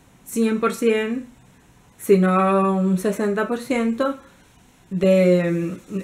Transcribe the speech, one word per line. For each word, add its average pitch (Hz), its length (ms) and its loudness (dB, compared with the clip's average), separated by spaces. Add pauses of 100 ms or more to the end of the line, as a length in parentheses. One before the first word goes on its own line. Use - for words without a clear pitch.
(260)
cien 220 360 -2
por 226 120 -2
cien, 226 540 -2 (720)
sino 190 760 2
un 190 220 0
sesenta 208 500 -2
por 240 120 -4
ciento 240 580 -2 (720)
de, 180 880 2 (280)